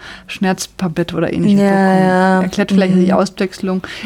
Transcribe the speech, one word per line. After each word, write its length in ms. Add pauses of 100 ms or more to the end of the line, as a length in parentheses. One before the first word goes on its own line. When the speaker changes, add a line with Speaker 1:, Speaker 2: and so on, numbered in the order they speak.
(280)
Speaker 1:
Schmerztablette 880
oder 160
ähnliches 300
Speaker 2:
Ja, 80
Speaker 1:
bekommen. 400
Speaker 2:
ja. 320
Speaker 1:
Erklärt 320
vielleicht 220
Speaker 2:
Mhm. 100
Speaker 1:
die 80
Auswechslung. 760 (180)